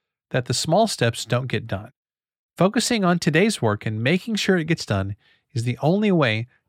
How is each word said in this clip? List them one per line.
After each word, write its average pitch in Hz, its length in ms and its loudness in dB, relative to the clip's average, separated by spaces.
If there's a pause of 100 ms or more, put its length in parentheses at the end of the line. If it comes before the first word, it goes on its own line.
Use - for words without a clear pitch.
(300)
that 127 160 -2
the 127 80 -2
small 185 320 2
steps - 400 -2
don't 123 200 -2
get 113 200 -4
done. 104 240 -8 (680)
Focusing 214 480 2
on 175 140 4
today's 175 420 2
work 104 240 0
and 110 180 -4
making 185 340 0
sure 190 200 2
it 160 80 -2
gets 160 220 -2
done 98 280 -2 (380)
is 117 120 -2
the 120 180 -2
only 202 280 2
way 120 360 2 (220)